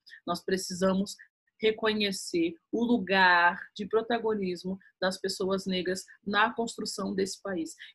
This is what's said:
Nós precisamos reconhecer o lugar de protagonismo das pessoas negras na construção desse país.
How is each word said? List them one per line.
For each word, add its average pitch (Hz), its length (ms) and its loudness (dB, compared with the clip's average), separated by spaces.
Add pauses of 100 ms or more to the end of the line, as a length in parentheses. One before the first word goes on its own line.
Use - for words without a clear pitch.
(260)
Nós 175 180 -4
precisamos 190 720 0 (420)
reconhecer 208 960 0 (160)
o 226 140 0
lugar 185 760 4 (160)
de 208 120 -6
protagonismo 208 920 -2 (220)
das 185 180 0
pessoas 190 460 -2
negras 185 400 -2 (220)
na 208 260 2
construção 208 640 -6
desse 190 260 -2
país. 180 340 -6 (200)